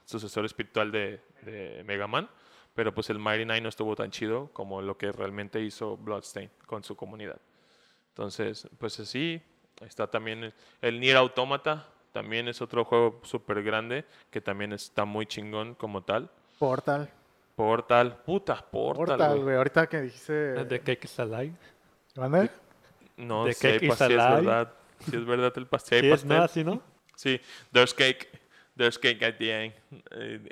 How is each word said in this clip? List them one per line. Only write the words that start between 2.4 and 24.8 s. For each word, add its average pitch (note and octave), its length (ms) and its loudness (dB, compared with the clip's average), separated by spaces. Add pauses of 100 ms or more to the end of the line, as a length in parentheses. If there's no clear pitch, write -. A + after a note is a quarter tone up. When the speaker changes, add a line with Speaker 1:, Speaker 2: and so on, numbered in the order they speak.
Speaker 1:
pero A2 180 -2
pues A2+ 160 -6
el G#2+ 100 -4
Mighty G#2+ 260 -2
Nine A2+ 160 -2
no A2+ 80 -6
estuvo A2 260 -4
tan G#2+ 160 -6
chido A#2 420 -4
como G2 280 -10
lo G2 160 -6
que G2+ 140 -4
realmente G2+ 500 -8
hizo G#2+ 360 -8
Bloodstain G#2 520 -10 (180)
con G#2+ 160 -10
su G#2 120 -14
comunidad. G2+ 440 -14 (720)
Entonces, G#2 580 -8 (100)
pues A2+ 220 -8
así, D#3+ 420 -6 (400)
está G#2+ 260 -8
también A2 360 -6
el, A2 100 -14 (280)
el A#2+ 180 -2
Nier C3 180 6
Automata, C#3 680 0 (240)
también A2 380 -6
es A#2+ 120 -10
otro A#2+ 220 -2
juego A#2 400 4
súper G#2 400 -4
grande, A2+ 400 -2 (260)
que G#2 120 -8
también G2+ 320 -6
está G#2 320 -4
muy G#2+ 200 -4
chingón G#2+ 500 -10
como G2+ 280 -8
tal. A2+ 260 -4 (300)
Speaker 2:
Portal. C#3+ 500 0 (460)
Speaker 1:
Portal, A#2+ 680 4
puta, E3+ 300 -2 (140)
Portal, C3+ 360 -2 (120)
Speaker 2:
Portal, D3 140 4
Speaker 1:
güey. C#3+ 120 2
Speaker 2:
güey, C3+ 120 2
ahorita C#3 320 4
que D#3+ 140 -4
dijiste C3+ 640 -4
Speaker 3:
The B2 160 -4
Cake - 240 -4
is - 140 -10
Alive. A#2+ 340 -6 (640)
Speaker 2:
¿Mande? D3+ 340 4 (680)
Speaker 1:
No A#2 300 -2
Speaker 3:
The B2 80 2
Speaker 1:
sé, B2 260 4
Speaker 3:
Cake D#3+ 80 2
Speaker 1:
pa-, B2 60 4
Speaker 3:
is - 60 0
Speaker 1:
sí B2 140 6
es A#2+ 60 8
Speaker 3:
Alive. B2+ 220 8
Speaker 1:
verdad, A#2 320 2 (360)